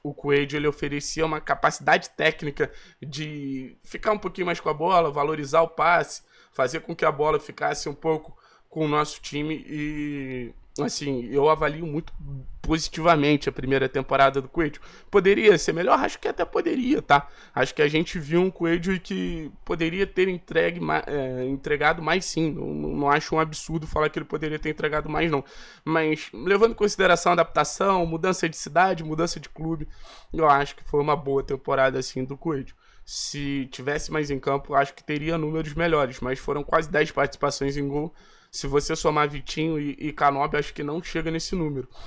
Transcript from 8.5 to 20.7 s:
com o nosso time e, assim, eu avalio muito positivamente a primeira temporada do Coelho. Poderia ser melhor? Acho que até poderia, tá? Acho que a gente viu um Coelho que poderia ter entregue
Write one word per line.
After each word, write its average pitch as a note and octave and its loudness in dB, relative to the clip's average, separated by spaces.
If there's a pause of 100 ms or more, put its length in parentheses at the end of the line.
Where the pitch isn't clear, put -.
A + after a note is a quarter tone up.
com D#3 -2
o D3+ 0
nosso D3 0
time D3 -6
e, D3 -8 (280)
assim, C3+ -4
eu C#3 4
avalio D#3 0
muito D#3 -6 (500)
positivamente D#3 2
a C3 0
primeira C3+ 0
temporada C3+ 4
do C3 -14
Coelho. D#3 -2 (280)
Poderia G3+ 6
ser - 0
melhor? F#3 2
Acho - -2
que - -4
até - -2
poderia, C4 0
tá? - 4 (240)
Acho B2+ 0
que - 0
a D3 6
gente D#3 0
viu D#3+ 2
um F#3 2
Coelho E3+ 0
que F3 -6 (140)
poderia F3 0
ter F#3 0
entregue E3+ 0